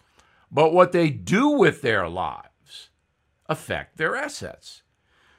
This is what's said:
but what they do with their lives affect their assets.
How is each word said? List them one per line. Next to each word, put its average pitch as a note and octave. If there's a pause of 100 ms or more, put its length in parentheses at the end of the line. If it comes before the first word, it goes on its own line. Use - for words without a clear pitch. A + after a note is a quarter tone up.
(520)
but D#3
what F3+
they E3+
do C#3+
with A3
their G#2
lives - (580)
affect -
their E3+
assets. - (560)